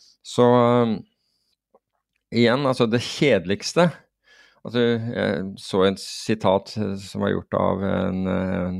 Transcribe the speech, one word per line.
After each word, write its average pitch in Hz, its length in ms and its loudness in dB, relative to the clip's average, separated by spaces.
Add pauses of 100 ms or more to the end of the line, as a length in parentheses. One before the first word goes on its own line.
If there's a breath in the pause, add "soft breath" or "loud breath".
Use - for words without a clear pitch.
(260 soft breath)
Så, 123 240 4
um, 120 480 4 (1400)
igjen, 120 320 4
altså 127 240 2
det 117 160 0
kjedeligste, 113 840 0 (760 soft breath)
altså 120 160 0
jeg 110 600 -2 (200)
så 95 240 2
en 98 140 0
sitat, - 720 -2
eh, 98 240 -4
som 101 240 -8
var 101 80 0
gjort 95 240 -4
av 95 320 0
en, 92 400 -4
eh, 92 520 -4